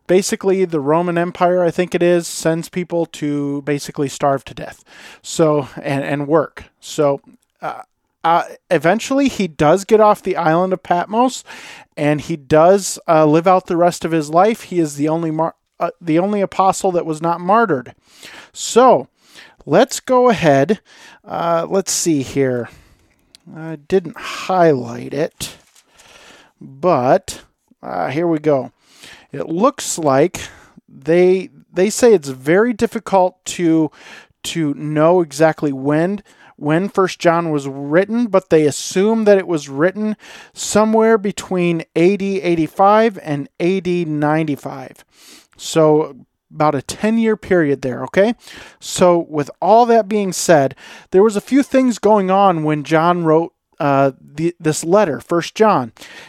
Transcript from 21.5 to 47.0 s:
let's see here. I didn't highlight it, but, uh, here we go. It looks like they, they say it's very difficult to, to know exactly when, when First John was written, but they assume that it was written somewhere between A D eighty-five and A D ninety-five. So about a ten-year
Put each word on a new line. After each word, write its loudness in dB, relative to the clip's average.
let's -4
see -2
here. -4
I -14
didn't -4
highlight -2
it, -8
but, 0
uh, -6
here -4
we -2
go. -4
It -10
looks -4
like 0
they, 0
they 0
say 2
it's 0
very 0
difficult -2
to, 0
to -4
know 2
exactly 0
when, -2
when -2
First -2
John 0
was -4
written, -2
but 0
they 4
assume 0
that 6
it -4
was -4
written -2
somewhere 2
between -2
A 4
D -4
eighty-five 2
and -6
A 0
D -2
ninety-five. -4
So 0
about 0
a -4
ten-year -2